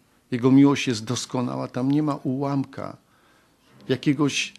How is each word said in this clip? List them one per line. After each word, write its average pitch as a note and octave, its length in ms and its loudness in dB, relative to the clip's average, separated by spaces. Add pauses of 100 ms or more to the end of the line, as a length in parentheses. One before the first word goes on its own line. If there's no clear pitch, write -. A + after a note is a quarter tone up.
(320)
Jego B2+ 200 2
miłość C#3 360 6
jest A2 180 -4
doskonała, B2+ 600 -6
tam B2+ 240 -2
nie D3+ 120 2
ma C#3+ 120 -2
ułamka, C3+ 840 -6 (920)
jakiegoś C3+ 680 0